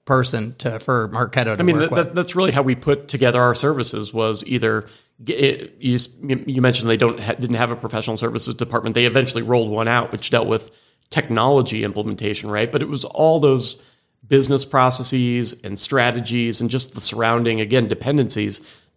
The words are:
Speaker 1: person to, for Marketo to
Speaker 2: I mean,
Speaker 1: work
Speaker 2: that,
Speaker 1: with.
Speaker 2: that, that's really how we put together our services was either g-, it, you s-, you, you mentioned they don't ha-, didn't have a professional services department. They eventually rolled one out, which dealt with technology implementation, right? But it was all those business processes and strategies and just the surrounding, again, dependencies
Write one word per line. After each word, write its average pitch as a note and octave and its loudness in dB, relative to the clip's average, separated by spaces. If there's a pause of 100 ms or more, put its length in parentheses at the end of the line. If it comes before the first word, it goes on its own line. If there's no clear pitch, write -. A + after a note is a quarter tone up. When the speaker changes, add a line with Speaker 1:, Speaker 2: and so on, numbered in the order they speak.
Speaker 1:
person B2 0
to, A2+ -4
for A#2 0
Marketo A#2 0
to - -4
Speaker 2:
I F3 0
mean, F3 4
Speaker 1:
work D#3 2
Speaker 2:
that, - -4
Speaker 1:
with. E3 2
Speaker 2:
that, - -12
that's F3 -2
really F#3 2
how C#3 2
we C3 2
put C#3+ -2
together B2 2
our B2 6
services A#2+ -2
was A2 0
either A2 0 (360)
g-, B2 -4
it, - 0
you B2 0
s-, - -2 (120)
you, C3+ -2
you C3 0
mentioned B2 2
they A2 4
don't A#2 2
ha-, G#2+ -4
didn't A#2+ -2
have A#2 0
a A#2+ -4
professional A2+ -6
services A#2 -4
department. A#2 -4
They A#2+ 2
eventually B2 0
rolled A2+ 2
one A2+ -2
out, A#2+ 0
which - -8
dealt A#2 2
with A2 -2 (380)
technology A#2 2
implementation, G#2 -4
right? G#2+ -2
But C#3 0
it D#3 -4
was C#3 -6
all D#3+ 2
those C3 2 (500)
business C3+ 4
processes B2 2
and G2 -8
strategies A#2 0
and A#2 -2
just B2+ -4
the A2 -8
surrounding, A2+ 0
again, A2+ 2
dependencies G#2+ 0 (360)